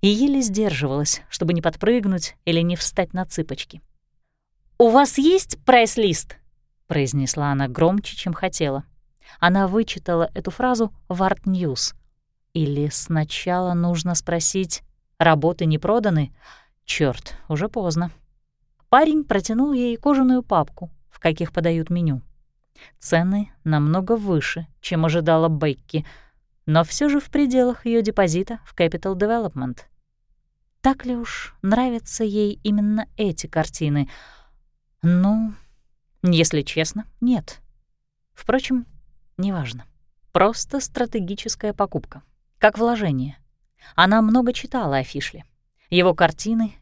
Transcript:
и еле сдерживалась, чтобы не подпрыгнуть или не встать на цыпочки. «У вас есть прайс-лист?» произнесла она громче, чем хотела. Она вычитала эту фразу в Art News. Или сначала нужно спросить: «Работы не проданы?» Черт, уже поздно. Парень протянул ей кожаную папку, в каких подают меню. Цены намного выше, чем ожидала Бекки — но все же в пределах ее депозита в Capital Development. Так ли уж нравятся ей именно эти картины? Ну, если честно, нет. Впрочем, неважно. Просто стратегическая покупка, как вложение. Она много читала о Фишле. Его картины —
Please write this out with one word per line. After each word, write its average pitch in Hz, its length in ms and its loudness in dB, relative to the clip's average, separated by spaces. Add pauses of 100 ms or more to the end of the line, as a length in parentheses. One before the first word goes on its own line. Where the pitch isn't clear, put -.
и 196 60 4
еле 269 340 2
сдерживалась, 147 880 -2
чтобы 170 240 -2
не 165 80 0
подпрыгнуть 190 760 0 (100)
или 170 160 0
не 175 140 0
встать - 380 -4
на 185 120 -6
цыпочки. - 560 -8 (960)
«У 233 120 6
вас 269 280 4
есть 330 480 2
прайс-лист?» 220 720 2 (500)
произнесла 143 640 -2
она 139 160 0
громче, 165 480 0
чем - 180 -6
хотела. 147 520 -4 (540)
Она 190 280 2
вычитала 180 640 -2
эту 190 180 -8
фразу 233 420 0 (160)
в 180 120 -2
Art 190 240 0
News. 180 480 -2 (600)
Или 147 360 -2
сначала 175 840 -2
нужно 170 420 0
спросить: 170 680 -2 (360)
«Работы 165 460 4
не 156 120 2
проданы?» 196 560 0 (520)
Черт, - 500 -2 (140)
уже 160 180 -2
поздно. 175 440 -4 (800)
Парень 302 360 4
протянул 226 480 0
ей 247 240 -2
кожаную 262 440 2
папку, 170 480 -2 (200)
в - 100 -20
каких 160 320 -2
подают 165 380 -2
меню. 165 320 -2 (760)
Цены 190 540 0 (120)
намного 156 520 0
выше, 170 520 -2 (120)
чем 165 260 -2
ожидала 165 440 2
Бекки — 151 560 -2 (600)
но 160 180 4
все 285 260 0
же 285 100 2
в - 100 -8
пределах 254 560 0
ее 233 160 2
депозита 196 600 0
в - 120 -20
Capital 175 400 -2
Development. 180 640 -4 (1000)
Так 269 240 0
ли 247 100 -4
уж - 460 -10
нравятся 233 640 0
ей 208 400 -2
именно 208 440 0 (100)
эти 190 300 -4
картины? 147 640 -2 (920)
Ну, 202 520 2 (720)
если 160 380 4
честно, 160 440 -4 (140)
нет. 240 400 -2 (720)
Впрочем, 254 520 -2 (520)
неважно. 156 480 -4 (460)
Просто 214 480 2
стратегическая 208 920 -6
покупка, - 480 -6 (360)
как 214 200 4
вложение. 190 600 -2 (580)
Она 196 260 6
много 240 320 2
читала 175 440 -2
о 135 60 0
Фишле. - 420 -10 (440)
Его 180 240 4
картины — 214 680 0